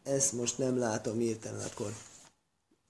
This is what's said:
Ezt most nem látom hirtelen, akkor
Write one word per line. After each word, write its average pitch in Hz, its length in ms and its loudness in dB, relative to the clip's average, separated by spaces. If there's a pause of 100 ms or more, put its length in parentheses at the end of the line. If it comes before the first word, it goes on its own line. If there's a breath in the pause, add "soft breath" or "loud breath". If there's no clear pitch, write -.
Ezt 135 300 2
most 120 240 0
nem 127 200 2
látom 110 400 0
hirtelen, 110 480 0
akkor 104 280 -4 (960)